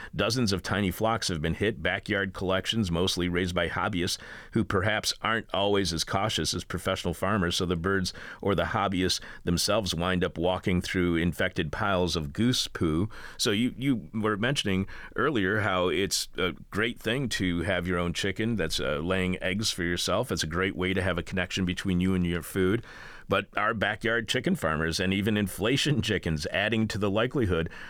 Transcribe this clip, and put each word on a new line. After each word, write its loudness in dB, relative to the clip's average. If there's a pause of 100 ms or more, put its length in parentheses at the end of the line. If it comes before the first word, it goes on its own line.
(140)
Dozens 2
of 0
tiny 0
flocks 0
have -2
been 0
hit, -2
backyard -2
collections, 0
mostly 2
raised 0
by 2
hobbyists 0 (340)
who 4
perhaps 2
aren't 0
always 4
as -2
cautious 0
as -4
professional -2
farmers. 0
So 0
the 0
birds 0 (280)
or 2
the 2
hobbyists 0 (240)
themselves 2
wind 2
up -2
walking 2
through 2
infected 0
piles 0
of -4
goose 2
poo. 0 (280)
So 0
you, 0
you -2
were 0
mentioning 0 (280)
earlier 2
how 2
it's 0 (100)
a 0 (200)
great -2
thing -2
to 0
have 0
your 0
own 0
chicken -2
that's, 0
uh, 0
laying 0
eggs 0
for -4
yourself. 0
It's 0
a -2
great 0
way 0
to 0
have 0
a -4
connection -2
between 0
you 4
and 2
your 0
food. 2 (460)
But 2 (100)
our 2
backyard 0
chicken 2
farmers 0
and 2
even 2
inflation 2
<laughs> -
chickens 0
adding 2
to -4
the 2
likelihood 2 (200)